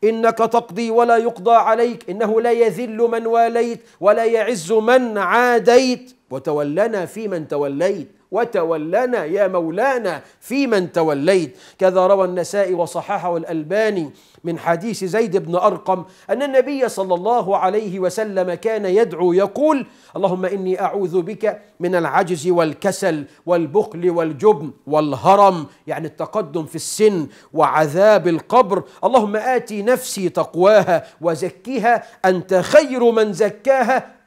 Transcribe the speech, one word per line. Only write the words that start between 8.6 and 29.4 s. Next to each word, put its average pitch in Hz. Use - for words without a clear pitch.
يا 190
مولانا 185
فيمن 226
توليت". 160
كذا 185
روى 190
النسائي 180
وصححه 175
الألباني 165
من 165
حديث 170
زيد 190
بن 165
أرقم 180
أن 233
النبي 269
صلى 190
الله 196
عليه 190
وسلم 185
كان 214
يدعو 180
يقول: 233
"اللهم 185
إني 185
أعوذ 185
بك 208
من 175
العجز 165
والكسل 170
والبخل 175
والجبن 165
والهرم"، 156
يعني 151
التقدم 160
في 143
السن، 196
"وعذاب 156
القبر. 185
اللهم 214
آت 240